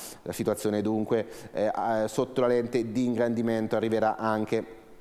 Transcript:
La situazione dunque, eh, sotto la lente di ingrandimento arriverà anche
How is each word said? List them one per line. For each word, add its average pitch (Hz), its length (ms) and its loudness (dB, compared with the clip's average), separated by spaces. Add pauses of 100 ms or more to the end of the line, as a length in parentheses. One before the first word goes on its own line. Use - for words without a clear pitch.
(220)
La - 100 -8
situazione 104 500 0
dunque, 110 460 0 (240)
eh, 104 220 0 (320)
sotto 131 340 -2
la 123 80 4
lente 120 460 0
di 123 100 0
ingrandimento 113 720 0
arriverà 110 400 2
anche 110 680 -2 (180)